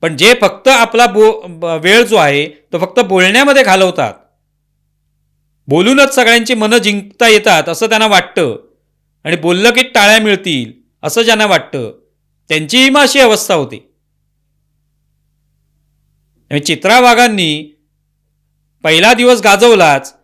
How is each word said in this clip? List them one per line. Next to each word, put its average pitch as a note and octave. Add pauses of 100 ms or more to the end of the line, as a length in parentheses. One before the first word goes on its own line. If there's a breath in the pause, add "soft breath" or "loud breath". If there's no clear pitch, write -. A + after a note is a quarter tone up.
पण D#3+
जे G3
फक्त G3+
आपला A#3
बो-, G#3+
ब-, E3
वेळ E3+
जो A3
आहे, D3
तो -
फक्त F#3
बोलण्यामध्ये A3
घालवतात, F#3 (1500)
बोलूनच C4
सगळ्यांची A#3
मनं G#3+
जिंकता G3+
येतात G#3
असं E3
त्यांना A3
वाटतं F3+ (680)
आणि E3
बोललं F3
की A#3+
टाळ्या A3
मिळतील F#3 (300)
असं D#3
ज्यांना A3
वाटतं, D3 (560)
त्यांचीही F#3+
मग C#4+
अशी C#4
अवस्था G#3+
होते. C3+ (2500)
आणि D3
चित्रा F#3+
वाघांनी G#3+ (1040)
पहिला E3+
दिवस A#3+
गाजवलाच G3